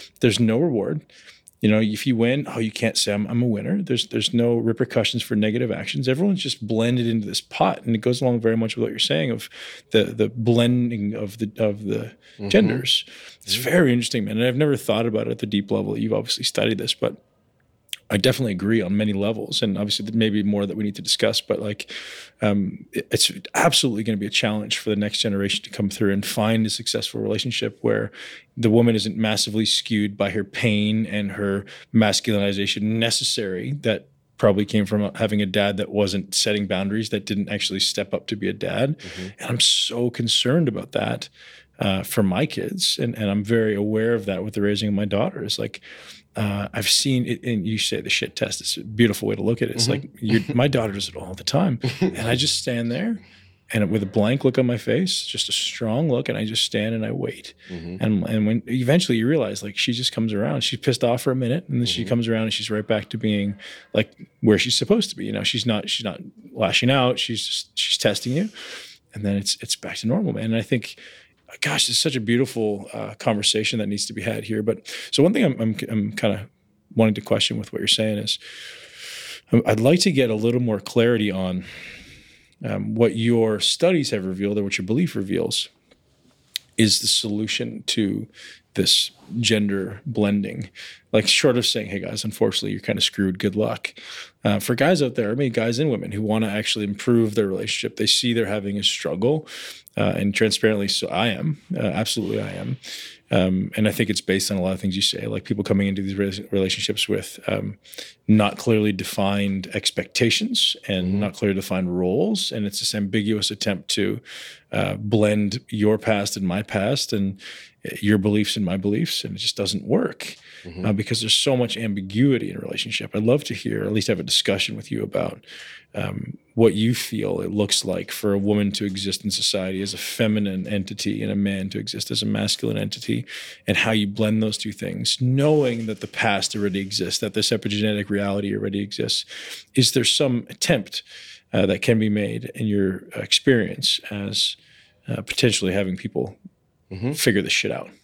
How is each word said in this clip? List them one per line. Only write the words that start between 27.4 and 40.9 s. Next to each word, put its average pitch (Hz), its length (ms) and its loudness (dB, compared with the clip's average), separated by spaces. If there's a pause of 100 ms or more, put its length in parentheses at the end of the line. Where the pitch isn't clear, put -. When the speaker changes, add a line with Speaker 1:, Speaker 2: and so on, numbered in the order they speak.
Speaker 1:
where 107 280 0 (460)
the 117 120 2
woman 117 280 6
isn't 107 200 -2
massively 107 480 0
skewed 104 520 0
by 98 140 2
her 98 120 -2
pain 107 640 0
and 101 260 -4
her 98 320 -2 (300)
masculinization 101 880 2
necessary 113 880 -2 (100)
that 107 260 0 (300)
probably 104 260 4
came 104 220 2
from 104 280 0
having 107 260 0
a 104 60 0
dad 101 300 0
that 101 140 -4
wasn't 101 440 -2
setting 104 320 0
boundaries, 101 440 -2
that 104 160 -4
didn't 101 220 -2
actually 101 300 -4
step - 340 -2
up - 140 -4
to - 80 -4
be 101 140 -4
a 92 40 -2
dad. 101 460 -2
Speaker 2:
Mm-hmm. 92 280 -12 (120)
Speaker 1:
And - 120 -8
I'm 120 100 -2
so - 500 0
concerned 123 560 2
about 104 260 -4